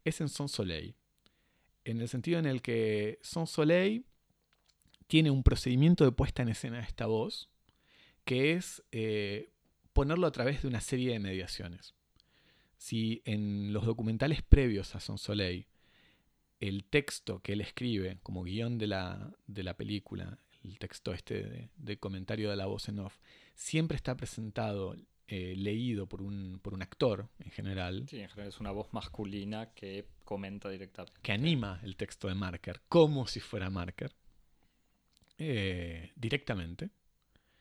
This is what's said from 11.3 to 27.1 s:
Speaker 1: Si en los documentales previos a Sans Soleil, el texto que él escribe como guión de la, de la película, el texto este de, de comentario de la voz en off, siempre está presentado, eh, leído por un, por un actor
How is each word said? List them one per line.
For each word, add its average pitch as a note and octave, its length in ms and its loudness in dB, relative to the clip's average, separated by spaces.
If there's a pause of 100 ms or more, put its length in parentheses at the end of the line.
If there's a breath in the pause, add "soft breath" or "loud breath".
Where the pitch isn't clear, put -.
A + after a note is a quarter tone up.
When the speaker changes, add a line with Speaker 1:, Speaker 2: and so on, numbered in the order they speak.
Speaker 1:
Si A2+ 480 -2
en G#2 480 0
los G#2+ 140 0
documentales A2+ 560 0
previos A#2+ 520 6
a F#2+ 60 -10
Sans G2+ 220 -8
Soleil, F#2+ 440 -2 (920 soft breath)
el G2 240 -4
texto C#3 560 -2
que G2+ 140 -4
él G#2 80 0
escribe G2 600 -2
como F#2 200 -6
guión A2+ 340 -2
de G#2+ 120 -2
la, F#2+ 440 -4 (140)
de G2+ 160 -8
la F#2 140 -6
película, G2 600 -6 (260)
el G2 140 -14
texto - 360 -8
este G2 280 -6
de, A2 340 -10
de G#2+ 220 -8
comentario G2 520 -4
de G2+ 60 -2
la G2 100 -2
voz G#2 220 -4
en G#2 100 -4
off, G2 180 -8 (380 loud breath)
siempre D#3+ 420 0
está B2+ 200 -4
presentado, G#2+ 800 -4 (320)
eh, F#2 280 -6
leído G#2 520 -2
por F#2+ 120 -10
un, G2 400 -8
por G#2 140 -8
un F#2+ 80 -6
actor G#2 460 0 (100)